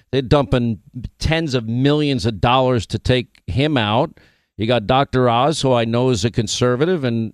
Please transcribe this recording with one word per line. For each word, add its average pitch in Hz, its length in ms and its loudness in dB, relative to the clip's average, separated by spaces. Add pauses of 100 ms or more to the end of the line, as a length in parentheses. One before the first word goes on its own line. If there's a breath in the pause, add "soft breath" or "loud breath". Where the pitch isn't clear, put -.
(120)
they're 135 100 0
dumping 123 580 0 (380)
tens 160 360 -2
of 113 120 -2
millions 139 580 0
of 110 160 -2
dollars 127 460 2
to - 140 -6
take - 480 -2
him 147 280 0
out. 117 400 0 (420 soft breath)
You 107 80 -4
got 117 200 0
Doctor 131 440 2
Oz, 135 320 0
who 131 100 2
I 117 140 2
know 123 240 0
is 110 120 0
a 117 80 0
conservative, 127 720 0
and, 113 320 -2